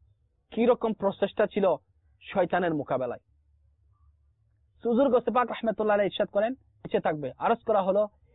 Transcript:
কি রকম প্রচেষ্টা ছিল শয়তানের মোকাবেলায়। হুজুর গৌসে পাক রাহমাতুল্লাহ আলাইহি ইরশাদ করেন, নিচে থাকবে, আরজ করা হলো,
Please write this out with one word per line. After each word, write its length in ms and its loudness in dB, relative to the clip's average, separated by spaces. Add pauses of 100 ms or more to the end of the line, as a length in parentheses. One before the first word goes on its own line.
(520)
কি 140 0
রকম 280 2
প্রচেষ্টা 520 -2
ছিল 300 0 (580)
শয়তানের 400 0
মোকাবেলায়। 460 -4 (1700)
হুজুর 240 4
গৌসে 220 2
পাক 160 0
রাহমাতুল্লাহ 460 -2
আলাইহি 140 2
ইরশাদ 200 -2
করেন, 240 -2
নিচে 480 -8
থাকবে, 380 -4
আরজ 260 0
করা 180 2
হলো, 260 0 (280)